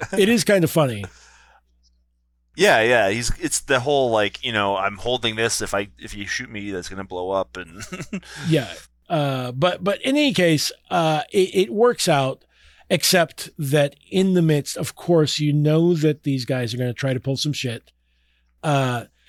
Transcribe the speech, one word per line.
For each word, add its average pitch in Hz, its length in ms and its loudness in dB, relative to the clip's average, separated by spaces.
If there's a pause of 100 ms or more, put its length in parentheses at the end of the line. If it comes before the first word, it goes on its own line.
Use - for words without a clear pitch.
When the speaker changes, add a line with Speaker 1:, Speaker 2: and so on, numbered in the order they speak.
Speaker 1:
<laughs> - 80 -12
Speaker 2:
It 196 160 4
is 226 160 2
kind 196 180 4
of 156 80 2
funny. 120 360 0 (1500)
Speaker 1:
Yeah, 151 280 4
yeah. 113 260 4
He's, 110 320 -2
it's - 200 -2
the 131 200 0
whole, 135 300 0
like, 104 340 0
you 123 80 -4
know, 101 240 0
"I'm 98 220 -4
holding 117 380 -4
this. 113 260 -2
If 101 100 -8
I, 101 160 -4 (100)
if - 160 -16
you 101 120 -10
shoot 123 240 -8
me, 101 200 -10
that's 90 200 -6
gonna 95 140 -10
blow 92 260 -6
up." 95 260 -2
And 90 260 -14 (300)
<laughs> 185 100 -8 (240)
Speaker 2:
Yeah. 143 240 0 (380)
Uh, 135 440 -4
but, 170 300 -2
but 196 200 -2
in 269 160 0
any 254 160 2
case, 165 360 2 (200)
uh, 160 320 0 (100)
it, 196 220 2
it 202 180 2
works 233 360 2
out, 135 360 0 (460)
except - 640 0
that 143 380 0 (160)
in 190 240 2
the 175 80 4
midst, 151 340 2
of - 200 -6
course, 160 420 2
you 147 120 0
know 151 440 4
that 151 300 0
these 135 200 -2
guys 123 300 -4
are - 20 -8
gonna 123 160 -2
try 131 220 -2
to 117 60 -4
pull 135 180 -4
some 147 160 -2
shit. - 360 -8 (720)
Uh, 131 420 0 (240)